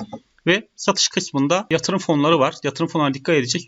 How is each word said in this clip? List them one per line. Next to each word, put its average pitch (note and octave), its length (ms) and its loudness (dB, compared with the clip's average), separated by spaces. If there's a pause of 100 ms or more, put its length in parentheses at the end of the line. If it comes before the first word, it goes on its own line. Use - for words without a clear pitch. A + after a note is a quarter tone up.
(460)
Ve G3 300 0
satış - 320 0
kısmında D#3+ 640 -2
yatırım E3 280 0
fonları D#3 400 2
var. C#3+ 160 2 (100)
Yatırım D#3+ 240 -4
fonlarına D3 260 0
dikkat C#3+ 220 0
edecek C#3 320 -2